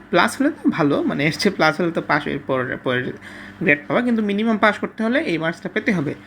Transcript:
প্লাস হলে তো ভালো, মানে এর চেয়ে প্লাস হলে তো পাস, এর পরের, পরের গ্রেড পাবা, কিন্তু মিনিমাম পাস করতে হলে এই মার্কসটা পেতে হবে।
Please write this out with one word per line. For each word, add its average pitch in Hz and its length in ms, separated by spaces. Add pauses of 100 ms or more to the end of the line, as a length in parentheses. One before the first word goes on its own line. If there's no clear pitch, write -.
প্লাস 202 320
হলে 277 80
তো - 200
ভালো, 147 340
মানে 160 220
এর 160 60
চেয়ে - 240
প্লাস 156 260
হলে 170 100
তো 170 100
পাস, 151 260
এর 143 200
পরের, 131 300
পরের 127 360 (460)
গ্রেড 147 280
পাবা, 180 140
কিন্তু 240 200
মিনিমাম 214 360
পাস 208 220
করতে - 240
হলে 240 160
এই 170 180
মার্কসটা 170 360
পেতে 220 200
হবে। 151 200 (140)